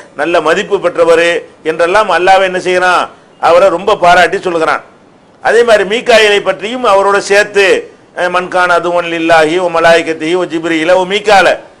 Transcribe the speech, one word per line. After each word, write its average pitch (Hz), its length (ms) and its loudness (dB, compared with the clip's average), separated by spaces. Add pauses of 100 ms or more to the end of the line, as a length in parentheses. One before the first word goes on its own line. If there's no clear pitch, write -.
(160)
நல்ல 165 240 -2
மதிப்பு 175 400 -2
பெற்றவர் 170 640 0 (200)
என்றெல்லாம் 170 480 -2
அல்லாஹ் 185 300 2
என்ன 185 180 -2
செய்யறான், 180 500 0 (320)
அவரை 175 280 4
ரொம்ப 190 280 -2
பாராட்டி 175 440 2
சொல்கிறான். 160 420 -4 (600)
அதே 208 200 2
மாதிரி 214 360 0
மீகாயிலை 214 420 2
பற்றியும் 190 440 -6
அவரோட 196 340 2
சேர்த்து, 196 760 0 (240)
அஹ், 180 140 -2
"மன்கான 180 440 -2
அதுவன் 170 300 -2
லில்லாஹி 165 560 0
ஒ 180 80 -2
மலாய்கத்திஹி 165 680 0
ஒ 180 80 -2
ஜிப்ரீல 165 500 -2
ஒ 185 100 0
மீகால", 190 540 0 (220)